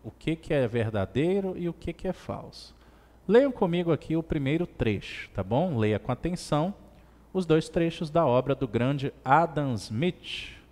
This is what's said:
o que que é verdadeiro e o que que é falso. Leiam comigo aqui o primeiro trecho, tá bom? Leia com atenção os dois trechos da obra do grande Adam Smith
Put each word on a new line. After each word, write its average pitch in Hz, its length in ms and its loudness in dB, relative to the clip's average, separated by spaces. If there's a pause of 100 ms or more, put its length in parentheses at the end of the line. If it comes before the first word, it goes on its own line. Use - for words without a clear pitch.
o 110 80 -14
que - 260 -4
que - 180 -6
é 139 120 4
verdadeiro 120 920 0
e 175 100 -4
o 165 60 -4
que - 180 -10
que - 160 -10
é 180 60 -4
falso. - 600 -12 (540)
Leiam 254 240 6
comigo 175 400 0
aqui 156 240 -2
o 165 80 0
primeiro 156 420 -2
trecho, - 640 -4
tá 98 120 -4
bom? 131 340 0
Leia 107 220 2
com - 120 -6
atenção 165 640 -2 (600)
os 185 120 -2
dois 160 220 4
trechos 170 420 -2
da 160 160 4
obra 131 300 4
do 131 100 -4
grande 127 480 -2 (120)
Adam 147 480 4
Smith - 800 -6 (180)